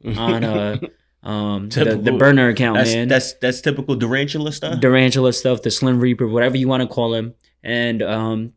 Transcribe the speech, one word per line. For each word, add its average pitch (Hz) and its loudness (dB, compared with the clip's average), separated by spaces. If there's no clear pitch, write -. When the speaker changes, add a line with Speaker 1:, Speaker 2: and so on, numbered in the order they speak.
Speaker 1:
<laughs> 110 -6
Speaker 2:
on, 113 0
uh, 107 -2
um, 104 -4
the, 123 0
the - -
Speaker 1:
Typical. 117 0
Speaker 2:
burner 135 6
account, 117 0
Speaker 1:
That's, 113 2
Speaker 2:
man. 120 0
Speaker 1:
that's, 127 0
that's 127 -2
typical 143 -2
Durantula 143 -2
stuff? 135 -6
Speaker 2:
Durantula 127 4
stuff, 127 -2
the - -2
Slim 127 0
Reaper, 123 0
whatever 120 2
you 131 0
wanna 127 0
call 117 -2
him. 113 -6
And, 117 -2
um, 110 -4